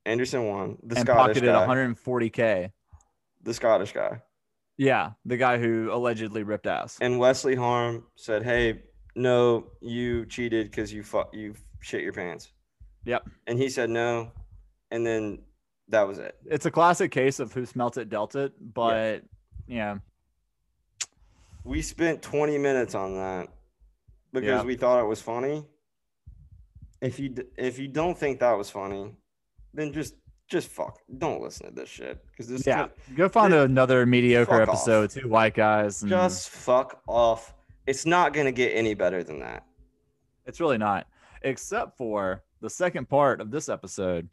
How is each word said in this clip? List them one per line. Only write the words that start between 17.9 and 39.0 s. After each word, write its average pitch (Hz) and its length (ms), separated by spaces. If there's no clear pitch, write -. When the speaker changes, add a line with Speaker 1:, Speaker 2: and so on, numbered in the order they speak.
Speaker 2:
it, 113 120
dealt 107 260
it, 139 200
but, 110 480
Speaker 1:
Yeah. 123 80
Speaker 2:
yeah. 104 220
Speaker 1:
We 139 160
spent 156 420
twenty 147 360
minutes 131 380
on 95 180
that 95 340
because 131 160
Speaker 2:
Yeah. 127 160
Speaker 1:
we 127 100
thought 123 260
it 113 60
was 110 140
funny. 135 440
If 131 200
you 139 80
d-, 127 140
if 123 220
you 135 100
don't 160 300
think 143 220
that 123 120
was 101 180
funny, 98 440
then 147 180
just, 147 220
just 165 200
fuck. - 300
Don't 127 220
listen - 260
to 50 60
this 64 160
shit, 64 360
'cause 110 120
this 127 180
Speaker 2:
Yeah, 104 220
Speaker 1:
shit, 131 80
Speaker 2:
go 180 120
find 202 260
Speaker 1:
it, 156 60
Speaker 2:
another 131 460
mediocre 120 400
Speaker 1:
fuck 110 80
off. - 0
Speaker 2:
episode, 107 420
two 131 180
white 110 260
guys. 107 480
And 104 80
Speaker 1:
Just 180 400
fuck - 580
off. 117 460
It's 135 200
not 170 260
gonna 143 200
get 123 180
any 113 240
better 92 300